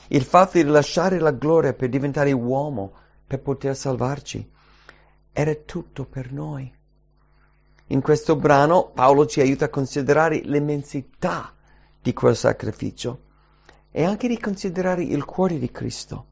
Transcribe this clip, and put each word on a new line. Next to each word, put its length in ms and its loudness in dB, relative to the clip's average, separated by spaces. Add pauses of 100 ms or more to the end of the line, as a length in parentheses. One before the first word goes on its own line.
il 140 2
fatto 340 4
di 60 6
lasciare 540 2
la 140 2
gloria 420 2
per 160 -4
diventare 420 0
uomo, 640 -4 (320)
per 140 -6
poter 360 -4
salvarci, 760 -6 (800)
era 240 -2
tutto 500 -12
per 260 -12
noi. 400 -10 (1160)
In 140 0
questo 340 2
brano 580 4
Paolo 320 6
ci 160 -2
aiuta 240 2
a 40 -2
considerare 720 0
l'immensità 1120 -6 (480)
di 120 -2
quel 220 2
sacrificio 880 -4 (680)
e 120 -2
anche 240 -2
di 120 -2
considerare 640 -4
il 220 -4
cuore 340 -2
di 120 -4
Cristo. 600 -12